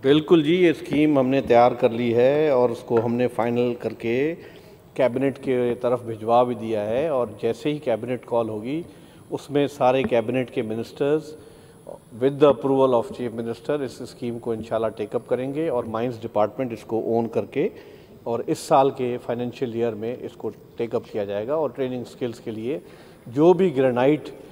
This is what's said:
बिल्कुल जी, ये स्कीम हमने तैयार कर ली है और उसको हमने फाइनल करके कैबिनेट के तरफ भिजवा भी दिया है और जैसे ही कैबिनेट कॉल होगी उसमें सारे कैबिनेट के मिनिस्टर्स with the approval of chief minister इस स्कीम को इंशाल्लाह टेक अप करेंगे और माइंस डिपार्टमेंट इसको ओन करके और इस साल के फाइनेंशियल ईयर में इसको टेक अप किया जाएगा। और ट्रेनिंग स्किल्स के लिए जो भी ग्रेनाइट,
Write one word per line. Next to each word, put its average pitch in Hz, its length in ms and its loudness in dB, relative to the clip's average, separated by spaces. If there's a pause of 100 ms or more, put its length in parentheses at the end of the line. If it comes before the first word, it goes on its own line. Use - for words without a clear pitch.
बिल्कुल 151 400 6
जी, 156 140 2
ये 180 160 6
स्कीम 147 460 2
हमने 135 220 2
तैयार 120 340 6
कर 120 160 2
ली 117 200 -2
है 135 460 4
और 123 140 4
उसको 117 280 -2
हमने 120 280 0
फाइनल 120 480 0
करके 120 600 -4 (640)
कैबिनेट 131 420 0
के 123 360 0
तरफ 120 280 -2
भिजवा 113 420 2
भी 123 100 -4
दिया 110 280 -4
है 123 280 -2
और 120 320 -2
जैसे 117 280 -2
ही 147 80 -4
कैबिनेट 120 460 -4
कॉल 117 240 -2
होगी 120 380 -8 (460)
उसमें 143 340 -2
सारे 131 380 2
कैबिनेट 120 460 0
के 131 120 -4
मिनिस्टर्स 139 720 -4 (840)
with 135 120 2
the 143 140 4
approval 135 480 4
of 117 120 2
chief 117 340 -8
minister 117 400 -6
इस 127 220 -8
स्कीम 120 360 -8
को 117 160 -6
इंशाल्लाह 110 360 -2
टेक 107 240 -8
अप 120 140 -6
करेंगे 139 400 -4
और 123 180 -2
माइंस 113 360 -4
डिपार्टमेंट 110 500 -2
इसको 110 280 -4
ओन 117 260 0
करके 127 440 -2 (560)
और 117 220 -4
इस 160 200 -6
साल 139 220 6
के 123 280 -4
फाइनेंशियल 120 580 -6
ईयर 117 180 0
में 113 240 -8
इसको - 300 -10
टेक 117 460 -8
अप 117 80 0 (100)
किया 107 120 -2
जाएगा। 104 320 -4
और 151 140 -2
ट्रेनिंग 127 340 -6
स्किल्स 117 340 -8
के - 120 -12
लिए 113 320 -6 (460)
जो 151 260 6
भी 180 160 4
ग्रेनाइट, 131 680 2 (140)